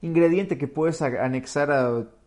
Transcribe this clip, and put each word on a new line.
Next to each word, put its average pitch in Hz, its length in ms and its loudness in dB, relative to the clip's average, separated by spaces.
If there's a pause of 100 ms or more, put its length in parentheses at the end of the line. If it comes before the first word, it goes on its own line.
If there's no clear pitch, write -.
ingrediente 170 560 2
que 139 120 -4
puedes 160 320 -2
a-, 123 240 -2
anexar 131 460 -2
a 120 380 0 (180)